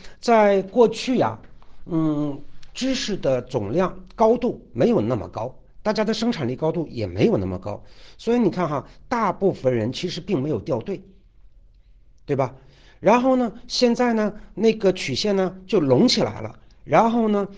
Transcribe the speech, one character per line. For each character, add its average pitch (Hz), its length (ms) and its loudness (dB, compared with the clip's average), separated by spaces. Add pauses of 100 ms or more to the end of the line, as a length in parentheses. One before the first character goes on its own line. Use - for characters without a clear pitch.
(220)
在 208 400 6
过 220 260 4
去 247 300 -2
呀， 110 220 0 (460)
嗯， 147 540 -2 (340)
知 262 200 -2
识 - 240 -4
的 131 240 0
总 104 300 -4
量 180 340 -2 (100)
高 226 220 4
度 - 360 -4
没 139 160 2
有 202 120 4
那 117 140 0
么 90 120 -8
高， 110 320 -10 (220)
大 214 100 0
家 214 140 0
的 220 80 -2
生 226 180 0
产 160 160 -4
力 127 80 -4
高 156 160 -2
度 170 160 -4
也 110 200 -6
没 92 180 2
有 214 100 4
那 95 120 -2
么 92 100 -6
高， 101 260 -10 (360)
所 233 160 0
以 247 40 2
你 208 120 4
看 175 180 -2
哈， 143 180 -4 (220)
大 226 240 0
部 190 180 0
分 131 240 0
人 113 160 0
其 180 160 -6
实 175 140 -8
并 170 180 -2
没 135 100 -2
有 131 100 -2
掉 123 200 -4
队， 190 220 -8 (1300)
对 147 80 0
吧？ 127 200 -2 (440)
然 226 220 4
后 262 140 4
呢， 247 160 -2 (160)
现 240 280 2
在 247 180 0
呢， 214 200 0 (200)
那 220 180 4
个 196 220 2
曲 139 220 -6
线 202 200 0
呢 185 300 -2
就 214 140 2
隆 139 280 4
起 226 140 2
来 110 200 -4
了， 107 180 -12 (240)
然 180 280 4
后 233 160 0
呢， 202 200 0 (100)